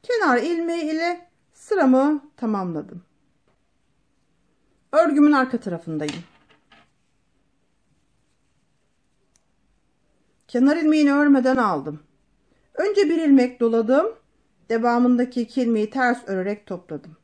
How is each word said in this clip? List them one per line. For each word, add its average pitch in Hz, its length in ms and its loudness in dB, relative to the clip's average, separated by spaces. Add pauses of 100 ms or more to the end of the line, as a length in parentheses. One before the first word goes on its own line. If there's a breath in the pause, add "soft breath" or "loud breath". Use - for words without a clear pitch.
Kenar 370 360 0
ilmeği 339 440 -4
ile 330 460 -6 (240)
sıramı 285 840 0
tamamladım. 180 680 -8 (1900)
Örgümün 302 400 4
arka 262 280 0
tarafındayım. 160 640 -8 (4000)
Kenar 269 280 2
ilmeğini 302 360 2
örmeden 277 440 4
aldım. 156 460 -2 (720)
Önce 392 300 0
bir 320 180 0
ilmek 262 380 4
doladım. 233 460 0 (600)
Devamındaki 240 760 0
iki 247 200 -4
ilmeği 220 280 -2
ters 254 380 -4
örerek 196 380 -6
topladım. 156 580 -14